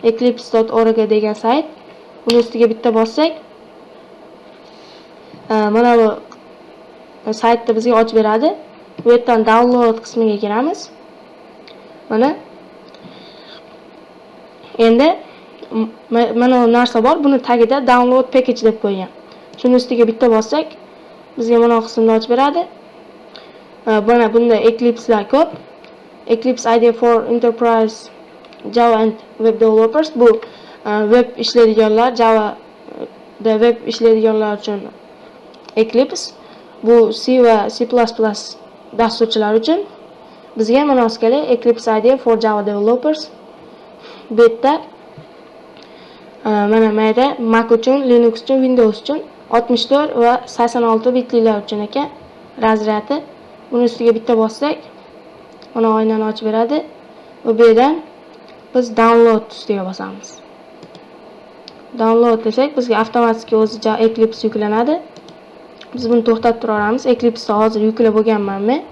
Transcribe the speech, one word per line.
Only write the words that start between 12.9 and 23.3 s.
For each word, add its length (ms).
Endi 300
m-, 180
ma-, 300
mana 260
bu 60
narsa 320
bor. 200
Buni 140
tagida 380
download 480
package 340
deb 160
qo'ygan. 260
Shuni 200
ustiga 300
bitta 200
bossak, 360
bizga 200
mana 220
bu 60
qismni 320
ochib 160
beradi. 280